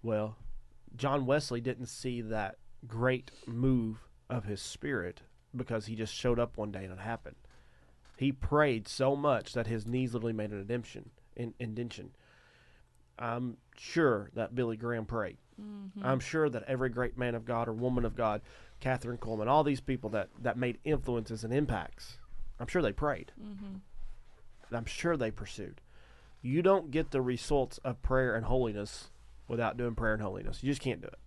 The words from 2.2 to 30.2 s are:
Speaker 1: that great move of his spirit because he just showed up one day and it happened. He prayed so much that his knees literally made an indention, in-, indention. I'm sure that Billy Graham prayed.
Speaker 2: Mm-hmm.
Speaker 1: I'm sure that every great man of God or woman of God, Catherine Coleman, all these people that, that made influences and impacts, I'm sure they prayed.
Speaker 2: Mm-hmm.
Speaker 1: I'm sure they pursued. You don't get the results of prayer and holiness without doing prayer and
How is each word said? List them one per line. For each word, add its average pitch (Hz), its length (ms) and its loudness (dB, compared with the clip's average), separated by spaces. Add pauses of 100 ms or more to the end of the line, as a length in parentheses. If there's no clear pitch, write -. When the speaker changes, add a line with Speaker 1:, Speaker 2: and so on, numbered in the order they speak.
Speaker 1:
that 107 380 -2 (280)
great 123 440 2 (160)
move 117 600 2 (220)
of 123 160 -2
his 104 160 -4
spirit 98 640 -4 (320)
because 113 320 -2
he 110 80 -4
just 107 180 -4
showed 120 260 2
up 120 180 0
one 107 140 -4
day 95 140 -6
and 92 80 -10
it 92 60 -12
happened. 110 360 -8 (840)
He 135 140 2
prayed 135 560 4
so 135 300 4
much 143 360 2
that 117 140 0
his 110 200 -2
knees 123 260 0
literally 117 200 0
made 107 180 -2
an 104 100 -6
indention, 110 480 -6 (260)
in-, 120 240 -6
indention. 117 560 -6 (1040)
I'm 120 400 -4 (200)
sure 120 580 4
that 110 200 -2
Billy 117 220 0
Graham 117 280 -2
prayed. 110 320 -2 (240)
Speaker 2:
Mm-hmm. 202 440 -10
Speaker 1:
I'm 131 140 4
sure 151 300 2
that 117 180 -4
every 131 220 2
great 123 280 -2
man 123 180 0
of 113 100 -6
God 117 220 0
or 113 60 -2
woman 123 320 2
of 110 100 0
God, 107 260 2 (400)
Catherine 123 360 0
Coleman, 113 300 -2
all 151 160 8
these 139 160 2
people 123 320 -2
that, 104 180 0 (120)
that 117 160 2
made 123 260 0
influences 120 600 0
and 117 100 -2
impacts, 131 640 0 (420)
I'm - 80 -4
sure 180 140 2
they 113 100 4
prayed. 113 400 -2 (100)
Speaker 2:
Mm-hmm. - 1300 -10
Speaker 1:
I'm 117 100 -2
sure - 300 0
they 117 160 0
pursued. - 480 -8 (640)
You 135 200 2
don't 175 300 6
get 156 200 2
the 135 100 4
results 127 580 2
of 123 220 -4
prayer 131 340 4
and 113 100 0
holiness 110 680 0 (360)
without 117 300 0
doing 120 180 0
prayer 113 180 4
and 107 80 0